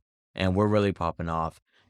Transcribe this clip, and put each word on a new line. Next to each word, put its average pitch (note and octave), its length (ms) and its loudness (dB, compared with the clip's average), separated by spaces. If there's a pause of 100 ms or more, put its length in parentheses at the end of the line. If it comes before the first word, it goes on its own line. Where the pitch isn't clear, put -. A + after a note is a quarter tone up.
(340)
and F#2 220 0
we're G#2 100 2
really G#2 260 2
popping E2 380 -4
off, E2 320 -4 (280)